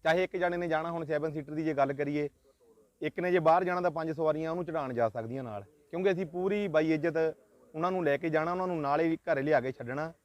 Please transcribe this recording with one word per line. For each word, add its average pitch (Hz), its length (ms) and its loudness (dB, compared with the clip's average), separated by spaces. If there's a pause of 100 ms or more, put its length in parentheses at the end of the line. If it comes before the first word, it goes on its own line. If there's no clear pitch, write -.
ਚਾਹੇ 170 200 4
ਇੱਕ 185 140 -4
ਜਾਣੇ 175 200 0
ਨੇ 175 100 -2
ਜਾਣਾ, 160 240 -2
ਹੁਣ 165 140 -6
ਸੈਵਨ 151 260 -2
ਸੀਟਰ 147 220 -8
ਦੀ 156 100 -4
ਜੇ 156 100 0
ਗੱਲ 139 200 2
ਕਰੀਏ, 147 360 -2 (720)
ਇੱਕ 151 180 -4
ਨੇ 180 120 0
ਜੇ 180 80 4
ਬਾਹਰ 165 240 6
ਜਾਣਾ 180 180 0
ਤਾਂ 175 100 2
ਪੰਜ 160 200 -4
ਸਵਾਰੀਆਂ 156 400 0
ਉਹਨੂੰ 175 140 -4
ਚੜ੍ਹਾਉਣ 147 280 -4
ਜਾ 117 160 4
ਸਕਦੀਆਂ 123 340 -6
ਨਾਲ, 104 200 -10
ਕਿਉਂਕਿ 185 480 -2
ਅਸੀਂ 185 140 0
ਪੂਰੀ 190 420 -2
ਬਾਈ 160 260 4
ਇੱਜ਼ਤ 160 420 0 (400)
ਉਹਨਾਂ 170 160 0
ਨੂੰ 185 140 0
ਲੈ 143 120 4
ਕੇ 165 120 -2
ਜਾਣਾ, 160 220 0
ਉਹਨਾਂ 185 160 -2
ਨੂੰ 170 140 -2
ਨਾਲ 147 200 2
ਹੀ 165 160 2
ਘਰੇ 147 240 -2
ਲਿਆ 143 200 4
ਕੇ 131 100 -4
ਛੱਡਣਾ। 139 420 -8 (120)